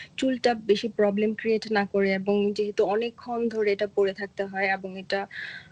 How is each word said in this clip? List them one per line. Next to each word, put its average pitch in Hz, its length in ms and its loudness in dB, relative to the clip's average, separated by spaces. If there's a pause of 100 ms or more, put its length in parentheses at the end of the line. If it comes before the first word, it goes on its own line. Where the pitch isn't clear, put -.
(180)
চুলটা 247 360 2
বেশি 220 340 0
প্রবলেম 208 460 2
ক্রিয়েট 220 380 -2
না 202 140 2
করে 196 280 2
এবং 202 400 0
যেহেতু 208 320 0
অনেকক্ষণ 233 640 -2
ধরে 214 220 0
এটা 202 160 0
পরে 196 260 2
থাকতে 196 300 -6
হয় 196 300 -2
এবং 190 260 -8
এটা, 196 280 -4 (440)